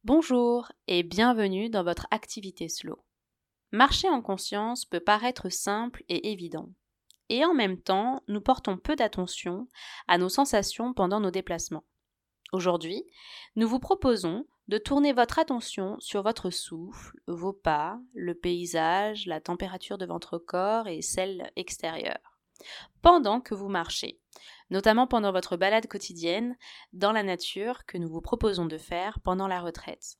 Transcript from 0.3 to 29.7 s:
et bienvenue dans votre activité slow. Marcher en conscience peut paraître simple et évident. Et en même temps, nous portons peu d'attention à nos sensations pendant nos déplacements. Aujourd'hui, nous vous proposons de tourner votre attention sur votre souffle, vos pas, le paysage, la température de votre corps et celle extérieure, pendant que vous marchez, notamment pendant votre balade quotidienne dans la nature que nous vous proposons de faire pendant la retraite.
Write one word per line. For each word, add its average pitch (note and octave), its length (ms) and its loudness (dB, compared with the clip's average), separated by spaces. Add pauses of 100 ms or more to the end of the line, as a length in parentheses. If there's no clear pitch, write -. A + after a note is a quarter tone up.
et F3 160 4
bienvenue G#3 680 2
dans G3+ 120 0
votre E3+ 300 -2
activité F#3+ 560 -6
slow. - 360 -10 (680)
Marcher C4+ 360 6
en C4+ 140 2
conscience G#3 600 -4
peut F3 160 -4
paraître G#3 500 0
simple A3 580 -6
et F3 220 -2
évident. F3 400 -8 (580)
Et B3 160 2
en F4+ 80 4
même G3+ 280 0
temps, A3+ 480 0
nous G#3 120 -2
portons G#3 380 0
peu D4+ 160 -2
d'attention G#3 720 -2 (400)
à F3 100 6
nos F3+ 120 2
sensations A#3+ 680 0
pendant G3 240 2
nos F#3+ 140 0
déplacements. E3+ 520 -6 (680)
Aujourd'hui, F3+ 520 0 (520)
nous A3 120 2
vous B3+ 120 0
proposons A#3 680 2 (220)
de G#3 100 0
tourner C#4 340 4
votre A#3+ 280 4
attention A3+ 580 -2
sur - 240 -6
votre G#3 280 -2
souffle, - 760 -12
vos F3 260 -4
pas, E3+ 460 -2 (160)
le F3 200 -6
paysage, F3 920 0
la D#3+ 140 -6
température F#3 580 -8
de F#3 80 -6
votre E3+ 320 -6
corps G#3 480 -2
et D#3+ 160 -6
celle F#3 540 -4
extérieure, - 840 -6 (640)
pendant C4 380 8
que A3+ 140 -6
vous G3 140 -8
marchez, - 520 -4 (500)
notamment G#3+ 360 6
pendant G#3+ 260 2
votre F3+ 240 0
balade G#3+ 300 2
quotidienne F#3+ 720 -4 (360)
dans G3 200 2
la G#3+ 100 2
nature G3 640 -4
que - 120 -8
nous E3+ 100 -4
vous D#3+ 120 -6
proposons G3 460 0
de D#3 120 -6
faire F#3 420 -6
pendant F#3 280 0
la F3+ 120 -2
retraite. - 600 -12